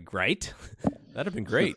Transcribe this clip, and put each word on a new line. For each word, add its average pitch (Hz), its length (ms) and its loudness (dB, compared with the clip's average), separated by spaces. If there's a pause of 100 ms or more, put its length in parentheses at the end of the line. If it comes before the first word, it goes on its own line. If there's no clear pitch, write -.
(120)
right? 104 420 0 (300)
<laughs> - 300 -2
That'd 135 120 -4
have 190 100 -4
been 107 80 -4
great. 107 340 2